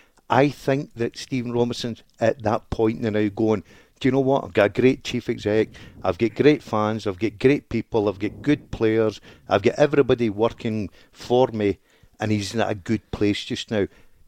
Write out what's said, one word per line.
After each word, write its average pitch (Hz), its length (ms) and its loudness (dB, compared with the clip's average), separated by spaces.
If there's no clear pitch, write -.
I 139 200 4
think 139 440 -4
that 117 240 -6
Stephen 120 340 -6
Robinson's 120 520 -4
at 113 240 0
that 107 260 -2
point 113 300 0
now 107 340 0
going, 110 300 0
"Do - 80 -2
you 127 60 4
know 135 80 2
what? 135 240 0
I've 92 100 -14
got 104 120 4
a 107 140 -2
great 127 220 4
chief - 260 -6
exec, 107 400 0
I've 92 140 -2
got 113 180 0
great 147 260 4
fans, 107 460 -2
I've 92 100 -6
got 101 220 -4
great 135 280 2
people, 110 400 -2
I've 95 120 -6
got 101 200 -6
good 143 300 -2
players, 110 500 0
I've 98 140 2
got - 120 2
everybody 131 560 2
working 107 600 -2
for 127 360 2
me, 104 300 0
and 107 100 -2
he's 104 240 -2
in 113 60 -2
a 101 140 -2
good 104 360 -4
place 104 340 -2
just - 260 -8
now." 104 180 0